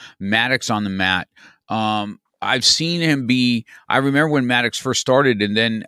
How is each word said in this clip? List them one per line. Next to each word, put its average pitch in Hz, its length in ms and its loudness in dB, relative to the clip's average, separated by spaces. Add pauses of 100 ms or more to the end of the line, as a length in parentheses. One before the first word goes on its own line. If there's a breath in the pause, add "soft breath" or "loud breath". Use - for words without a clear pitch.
(200 loud breath)
Maddox 113 500 -2
on 107 140 -2
the 101 60 -4
mat. 92 380 0 (420 soft breath)
Um, 107 500 -4 (220)
I've 123 240 0
seen 170 360 0
him 143 260 0
be, 123 380 2 (240 loud breath)
I 120 80 2
remember 139 320 2
when 139 180 0
Maddox 120 320 0
first 127 220 -2
started 127 400 2
and 104 140 0
then, 113 320 -2